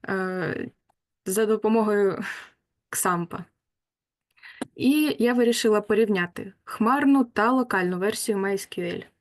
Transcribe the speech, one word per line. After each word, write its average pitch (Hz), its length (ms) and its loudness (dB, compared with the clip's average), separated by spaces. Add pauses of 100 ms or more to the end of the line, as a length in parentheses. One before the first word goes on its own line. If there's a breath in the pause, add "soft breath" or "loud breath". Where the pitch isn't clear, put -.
е, 185 600 -6 (560)
за 208 200 0
допомогою 214 800 2 (640 loud breath)
КСАМПА. 175 540 -4 (1300 loud breath)
І 294 440 2
я 240 160 2
вирішила 233 460 2
порівняти 202 720 0 (120)
хмарну 269 600 2
та 233 260 0
локальну 190 480 0
версію 202 400 -2
My 196 140 -2
S - 260 -8
Q 180 40 -6
L. 175 220 -8 (160)